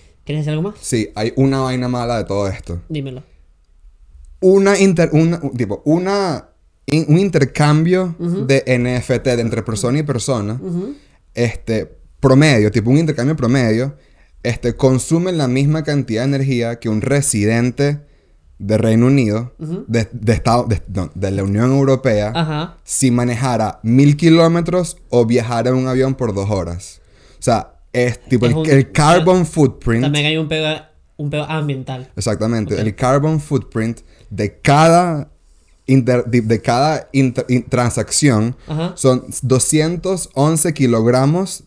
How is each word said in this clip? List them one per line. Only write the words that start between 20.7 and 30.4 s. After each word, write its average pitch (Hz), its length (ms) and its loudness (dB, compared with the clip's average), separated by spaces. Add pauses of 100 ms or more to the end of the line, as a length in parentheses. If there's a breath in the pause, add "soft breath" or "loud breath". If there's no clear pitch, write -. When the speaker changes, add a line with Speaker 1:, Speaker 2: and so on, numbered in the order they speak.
Speaker 2:
no, 90 220 -6
de 95 160 -4
la 98 140 -2
Unión 104 280 2
Europea, 127 600 2
Speaker 1:
Ajá. 156 500 -6
Speaker 2:
si - 280 0
manejara 120 720 -2
mil 139 320 4
kilómetros 170 800 2 (120)
o 120 160 4
viajara 117 460 0
en 127 60 2
un 131 100 0
avión 131 300 0
por 113 180 -4
dos 98 160 -4
horas. 87 500 -6 (380 soft breath)
O - 40 -16
sea, 113 320 0 (180)
es, 123 340 -2
tipo, 120 200 2
Speaker 1:
Es 117 60 2
Speaker 2:
el, 156 60 0
Speaker 1:
un 156 120 -2
Speaker 2:
el 139 220 4
carbon 175 480 4
Speaker 1:
ta-, 175 40 0
Speaker 2:
footprint 123 580 0
Speaker 1:
también 147 240 0
hay 156 100 0
un 160 120 -4